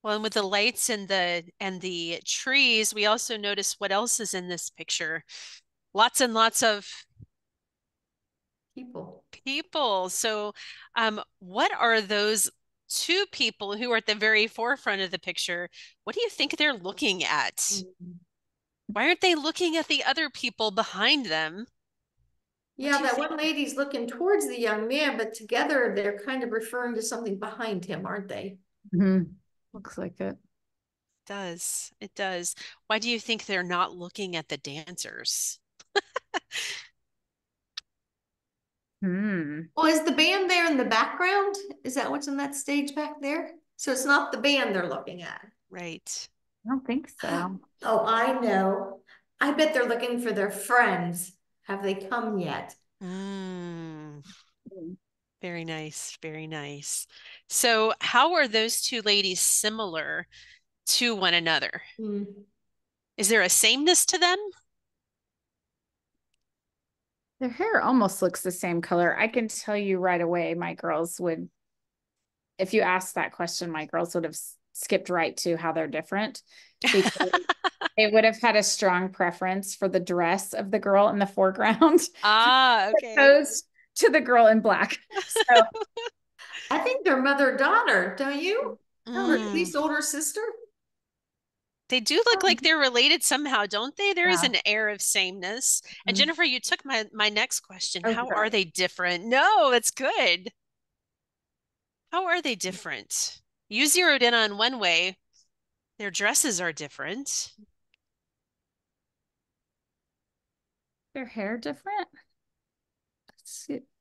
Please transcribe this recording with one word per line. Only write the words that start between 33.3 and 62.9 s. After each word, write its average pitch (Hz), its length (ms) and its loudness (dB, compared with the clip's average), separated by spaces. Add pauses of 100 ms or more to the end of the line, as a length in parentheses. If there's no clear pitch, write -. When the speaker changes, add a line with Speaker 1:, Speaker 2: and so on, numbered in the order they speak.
Speaker 1:
they're 185 180 -2
not 175 320 -2
looking 180 400 -10
at 160 140 -8
the 147 80 -6
dancers? - 1000 -8 (360)
<laughs> 403 60 2 (3000)
Speaker 3:
Hmm. 180 600 -4 (140)
Speaker 2:
Well, 311 100 2
is 311 180 4
the 320 100 0
band 359 360 2
there 349 180 4
in 294 100 2
the 247 80 2
background? 370 720 2 (280)
Is 254 120 -8
that 254 140 -2
what's 285 180 -6
in 277 100 -4
that 277 180 -6
stage 285 400 -2
back 302 260 -8
there? 294 300 -4 (240)
So - 160 -6
it's 262 140 -2
not 285 260 2
the 233 80 -6
band 254 340 2
they're 175 160 -4
looking 175 320 -10
at. - 240 -14 (240)
Speaker 1:
Right. 175 600 -12 (360)
Speaker 3:
I 220 40 -8
don't 262 180 -4
think 254 220 -4 (100)
so. 180 460 -4
Speaker 2:
<gasps> - 40 -20 (140)
Oh, 220 200 2
I 240 360 0
know. 196 600 0 (380)
I 285 120 2
bet 311 240 2
they're 240 120 2
looking 240 320 -2
for 233 120 -2
their 196 180 0
friends. 185 840 0 (300)
Have 196 200 -6
they 196 100 -2
come 220 460 -4
yet? 147 340 -6 (300)
Speaker 1:
Mm. 175 1200 -10 (500)
Speaker 3:
Mm. 320 240 -14 (480)
Speaker 1:
Very 170 180 -8
nice, 156 600 -10
very 156 240 -12
nice. 143 580 -10 (440)
So 220 500 2
how 294 340 4
are 294 140 2
those 220 340 0
two 226 220 -4
ladies 202 360 2
similar 175 840 -2 (600)
to 240 260 2
one 185 220 2
another? 160 480 0 (160)
Speaker 2:
Mm. 208 260 -6 (880)